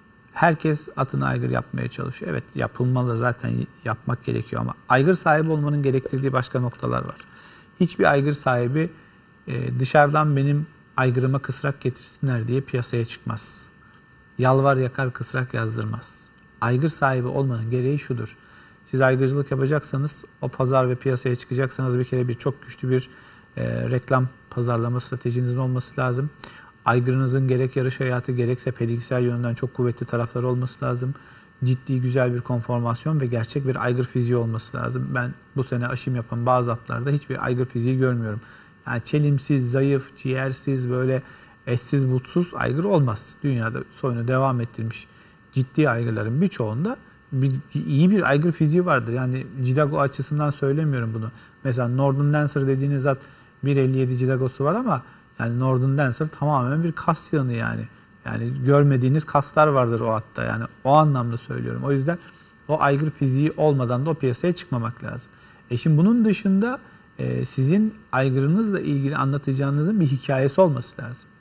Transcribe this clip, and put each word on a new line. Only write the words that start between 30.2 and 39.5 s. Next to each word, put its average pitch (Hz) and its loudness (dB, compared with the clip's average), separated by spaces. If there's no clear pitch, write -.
olması 127 -2
lazım. 127 -4
Ciddi 127 0
güzel 127 2
bir 120 -4
konformasyon 120 -2
ve 135 -2
gerçek 120 -4
bir 123 -2
aygır 123 0
fiziği 123 0
olması 113 -4
lazım. 127 -4
Ben 123 -4
bu 135 -2
sene 123 -4
aşım 127 -4
yapan 120 -4
bazı 123 2
atlarda 120 -4
hiçbir 143 -2
aygır 127 0
fiziği 127 0
görmüyorum. 117 0
Yani 120 -4
çelimsiz, 143 2